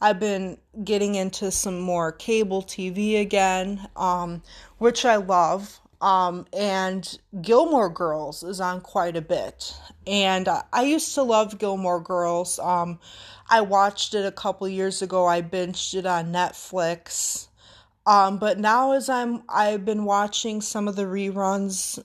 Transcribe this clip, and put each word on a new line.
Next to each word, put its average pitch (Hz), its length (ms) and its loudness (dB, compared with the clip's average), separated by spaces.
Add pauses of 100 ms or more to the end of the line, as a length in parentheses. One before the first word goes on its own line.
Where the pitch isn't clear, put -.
I've 208 200 4
been 190 380 -4 (260)
getting 202 300 0
into 190 360 -2
some 185 300 -4
more 170 320 0
cable 202 480 0
T 190 300 -8
V 208 260 0
again, 196 800 0
um, 175 460 -2 (360)
which 233 260 2
I 226 120 6
love. 185 640 2 (220)
Um, 180 500 2
and 190 640 -2 (220)
Gilmore 240 480 4
Girls 156 540 -4
is 185 180 -8
on 180 220 -4
quite 175 340 -2
a 160 60 -4
bit. 147 520 -6 (320)
And, 190 400 2
uh, 175 240 0
I 247 120 2
used 302 320 0
to 277 80 0
love 214 360 2
Gilmore 190 440 -2
Girls. 175 560 -2
Um, 175 420 -2 (480)
I 226 140 6
watched 196 500 2
it 202 140 0
a 190 40 -2
couple 190 380 -6
years 190 320 -4
ago. 185 240 0
I 175 160 4
binged 180 540 -6
it 185 100 -4
on 170 300 -2
Netflix. - 1120 -4 (560)
Um, 196 340 6
but 196 200 0
now 240 340 4
as 269 160 0
I'm, 240 400 -2
I've 208 380 0
been 214 180 -2
watching 208 560 0
some 208 260 -4
of 202 100 -4
the 202 80 -2
reruns, 196 1000 -2